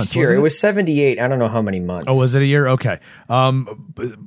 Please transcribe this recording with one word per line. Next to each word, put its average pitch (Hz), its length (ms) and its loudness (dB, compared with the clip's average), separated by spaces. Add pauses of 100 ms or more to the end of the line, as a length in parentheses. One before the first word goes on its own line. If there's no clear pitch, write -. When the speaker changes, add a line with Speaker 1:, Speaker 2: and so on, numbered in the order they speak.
Speaker 1:
months, 98 160 -2
Speaker 2:
year. 165 80 2
Speaker 1:
wasn't 120 120 4
Speaker 2:
It 135 40 2
Speaker 1:
it? - 20 4
Speaker 2:
was 151 180 2
seventy-eight. 151 600 0
I 123 80 0
don't 131 100 -2
know 117 100 0
how 117 140 -2
many 98 180 -4
months. 90 280 -6
Speaker 1:
Oh, 131 100 4
was 127 160 2
it 139 80 2
a 139 40 2
year? 143 220 2
Okay. 117 300 0 (300)
Um, 131 640 -2
b-, 123 200 -10 (120)